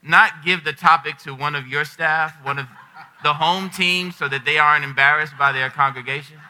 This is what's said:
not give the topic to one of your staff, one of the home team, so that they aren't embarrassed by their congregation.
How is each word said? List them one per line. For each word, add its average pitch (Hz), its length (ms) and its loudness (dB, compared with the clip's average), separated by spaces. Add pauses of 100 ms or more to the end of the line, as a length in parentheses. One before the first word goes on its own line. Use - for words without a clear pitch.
not 165 420 2
give 175 180 -2
the 151 100 -6
topic 160 460 2
to 143 140 -14
one 143 220 -6
of 131 120 -8
your 147 180 -4
staff, 156 580 -2
one 139 160 -6
of 131 80 -10 (560)
the 151 100 2
home 175 360 0
team, 180 420 -2
so 156 160 -6
that 135 180 -4
they 147 120 0
aren't 147 260 4
embarrassed 143 540 2
by 139 140 2
their 131 180 -2
congregation. 139 680 -4 (120)